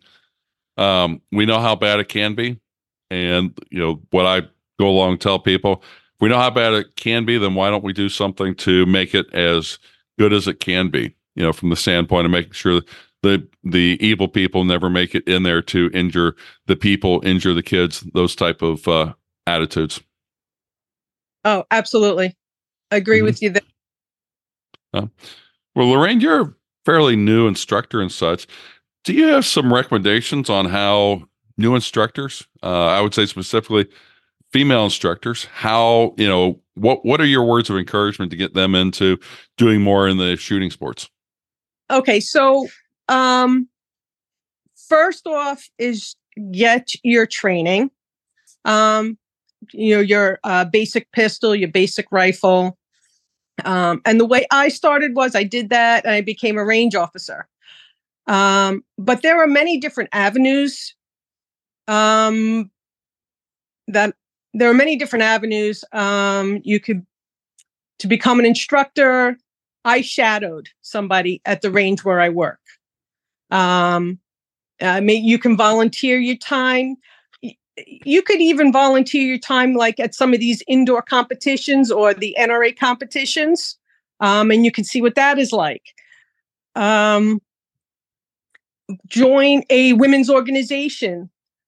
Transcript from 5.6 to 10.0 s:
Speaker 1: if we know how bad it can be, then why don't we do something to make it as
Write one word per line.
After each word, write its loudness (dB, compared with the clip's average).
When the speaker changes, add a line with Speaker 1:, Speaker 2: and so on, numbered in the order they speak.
Speaker 1:
if -16
we 2
know 2
how 2
bad 0
it -4
can -4
be, -2
then -2
why 0
don't -4
we -6
do -4
something -4
to 2
make 0
it -2
as -2